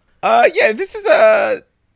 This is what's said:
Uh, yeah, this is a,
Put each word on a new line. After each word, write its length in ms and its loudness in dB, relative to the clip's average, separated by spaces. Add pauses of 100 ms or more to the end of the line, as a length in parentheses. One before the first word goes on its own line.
(240)
Uh, 320 2
yeah, 160 0
this 240 -10
is 100 -14
a, 560 0 (340)